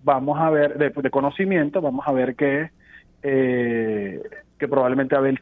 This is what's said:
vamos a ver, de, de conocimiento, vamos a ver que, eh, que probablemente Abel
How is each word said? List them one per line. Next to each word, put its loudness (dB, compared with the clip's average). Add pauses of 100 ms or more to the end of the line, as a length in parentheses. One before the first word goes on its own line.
vamos 2
a 2
ver, 2
de, 2
de -2
conocimiento, 0
vamos -2
a 0
ver 0
que, 0 (520)
eh, 0 (360)
que -4
probablemente 0
Abel 2